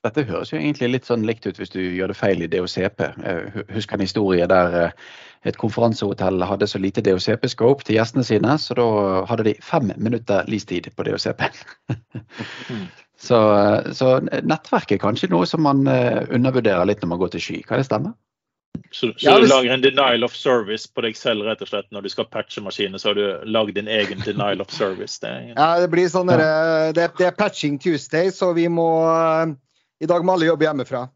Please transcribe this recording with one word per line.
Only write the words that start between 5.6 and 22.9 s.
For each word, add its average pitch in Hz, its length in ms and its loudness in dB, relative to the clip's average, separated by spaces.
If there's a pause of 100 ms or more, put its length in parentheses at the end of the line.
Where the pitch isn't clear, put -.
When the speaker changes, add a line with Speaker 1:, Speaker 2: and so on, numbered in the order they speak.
Speaker 1:
hadde 101 240 0
så 98 100 -6
lite 98 240 -2
D 98 120 2
O 92 40 0
C 107 180 0
P-scope 120 460 0
til 107 140 0
gjestene 113 280 0
sine, 117 340 2
så - 160 -6
da 101 520 2
hadde 113 180 -2
de 107 160 2
fem 135 360 -2
minutter 101 500 -2
lease-tid 95 480 -6
på 92 100 -8
D - 100 -2
O - 20 -4
C - 160 -4
P. - 160 -4 (400)
<laughs> 123 80 -4 (720)
Speaker 2:
Mm. 101 200 -10 (300)
Speaker 1:
Så, - 160 0
eh, 104 580 4
så 131 280 2 (260)
nettverk - 460 -2
er 190 60 0
kanskje 185 320 -2
noe 175 160 2
som 165 160 -2
man, 139 260 4
eh, 123 420 2
undervurderer 117 560 2
litt 101 140 0
når 87 80 -4
man 87 100 -4
går - 140 0
til - 80 -6
sky. - 260 -8
Kan 117 120 -2
det 135 80 0
stemme? 147 280 -2 (760)
Speaker 2:
Så, 117 280 -4
så - 20 -14
Speaker 3:
Ja, 143 160 8
Speaker 2:
du 131 80 10
Speaker 3:
hvis 139 80 8
Speaker 2:
lager 127 220 4
en 131 80 0
denial 131 420 4
of 120 100 -4
service 110 520 0
på - 160 -8
deg 113 140 -4
selv, 107 280 -2
rett 110 160 -4
og 98 80 -12
slett, 101 240 -6
når 101 100 -10
du 98 60 -8
skal 110 160 -6
patche - 380 -10
maskiner, 98 360 -6